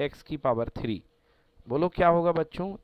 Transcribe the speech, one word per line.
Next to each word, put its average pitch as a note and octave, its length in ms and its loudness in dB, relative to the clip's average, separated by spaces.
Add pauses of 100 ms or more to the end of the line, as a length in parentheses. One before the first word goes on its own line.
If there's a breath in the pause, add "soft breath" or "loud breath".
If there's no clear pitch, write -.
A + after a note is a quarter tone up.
x - 140 -16
की D3+ 140 -8
power A#2 400 0
three, A2+ 240 -6 (680)
बोलो D#3 220 0
क्या F3+ 180 2
होगा E3+ 240 4
बच्चों, E3+ 520 -4